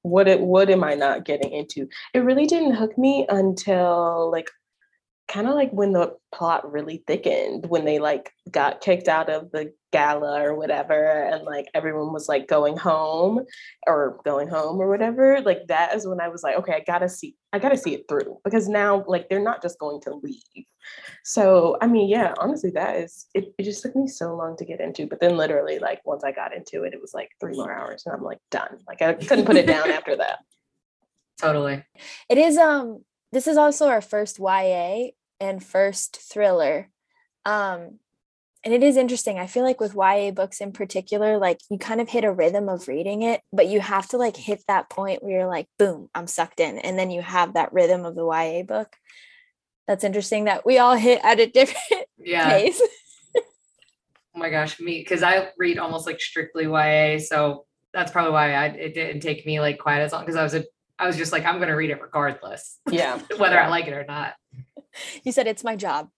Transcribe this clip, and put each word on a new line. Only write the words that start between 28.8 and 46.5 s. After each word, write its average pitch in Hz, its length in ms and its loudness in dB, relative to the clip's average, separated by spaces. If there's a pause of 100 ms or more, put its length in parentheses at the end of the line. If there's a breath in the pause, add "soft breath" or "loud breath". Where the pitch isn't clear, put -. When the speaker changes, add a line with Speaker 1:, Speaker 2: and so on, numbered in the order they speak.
Speaker 1:
Like, - 140 -8
I 165 120 2
couldn't - 320 2
put 214 100 6
it 175 100 8
down 160 240 2
Speaker 2:
<laughs> - 0 -
Speaker 1:
after 156 280 -2
that. - 220 -4 (1000)
Speaker 2:
Totally. 143 420 0 (460 loud breath)
Speaker 3:
It 240 80 6
is, 311 200 6
um, 285 460 4 (280)
this 254 160 -2
is 302 100 4
also 294 300 6
our 226 140 2
first 208 380 -6
Y 190 240 0
A 185 500 -2 (260)
and 190 240 -6
first 196 540 -2
thriller. 165 720 0 (560)
Um, 196 540 -4 (640)
and 233 100 0
it 240 80 4
is 277 160 6
interesting. 240 400 0
I 180 80 -6
feel 247 180 -2
like 254 160 0
with 208 140 -4
Y 196 220 2
A 202 160 0
books 190 300 -4
in 202 100 -10
particular, 208 640 -2
like, 180 220 0 (100)
you 202 80 -6
kind 226 240 -4
of 226 80 -4
hit 240 140 0
a 208 80 2
rhythm 185 360 2
of 180 200 -6
reading 190 340 -4
it, 233 200 -2 (120)
but 190 140 6
you 202 120 0
have 190 300 -4
to, 254 80 -4
like, 240 200 0
hit 208 300 -8
that 196 220 0
point 196 320 -6
where 196 180 -6
you're 185 80 -2
like, 170 200 -6 (100)
"Boom, 185 380 2
I'm 175 100 -6
sucked - 340 -6